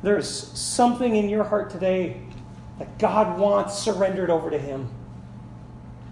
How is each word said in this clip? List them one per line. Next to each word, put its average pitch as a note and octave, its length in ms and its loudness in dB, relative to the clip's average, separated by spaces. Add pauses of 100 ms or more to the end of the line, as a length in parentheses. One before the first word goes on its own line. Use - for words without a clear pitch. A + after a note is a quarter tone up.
There's F#3 240 4
something - 880 2
in G#3 140 4
your G#3+ 140 2
heart G#3 260 0
today F#3 520 0 (580)
that - 180 -10
God G#3 400 4
wants G3+ 400 4
surrendered F#3 540 2
over D#3+ 180 2
to D3+ 80 0
him, C3+ 320 -4 (1200)